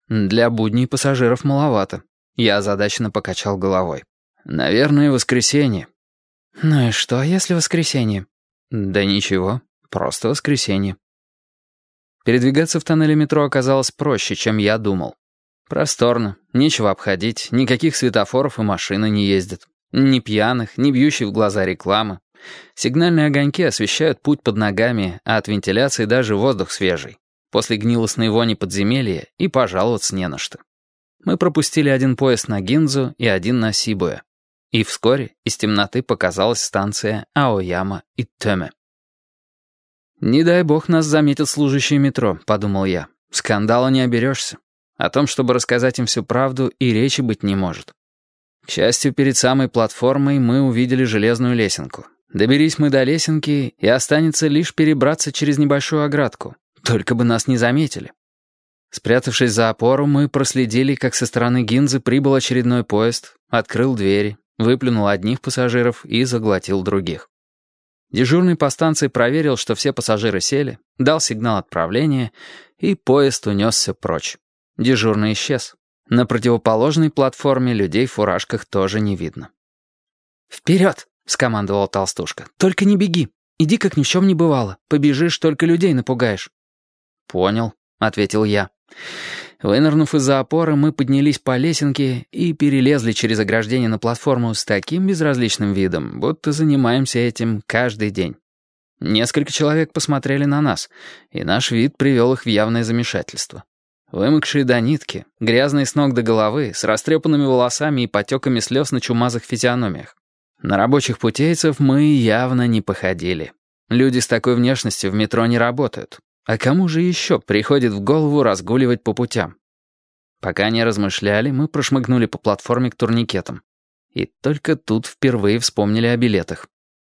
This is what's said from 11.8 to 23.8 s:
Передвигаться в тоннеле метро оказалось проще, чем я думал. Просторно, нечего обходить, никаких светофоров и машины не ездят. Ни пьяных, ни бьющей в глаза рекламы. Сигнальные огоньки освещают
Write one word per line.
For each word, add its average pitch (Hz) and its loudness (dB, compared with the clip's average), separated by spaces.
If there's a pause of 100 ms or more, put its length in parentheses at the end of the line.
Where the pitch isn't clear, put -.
Передвигаться 135 2
в - -14
тоннеле 156 2
метро 151 2
оказалось 135 0
проще, 127 -4
чем 107 -2
я 104 2
думал. 95 -4 (520)
Просторно, 120 0 (160)
нечего 123 2
обходить, 101 -4
никаких 127 0
светофоров 123 0
и 110 0
машины 104 -2
не 104 0
ездят. 95 -2 (240)
Ни 135 2
пьяных, 110 -2
ни 139 2
бьющей 135 2
в 104 -4
глаза 101 0
рекламы. 95 -2 (560)
Сигнальные 160 2
огоньки 143 0
освещают 147 -2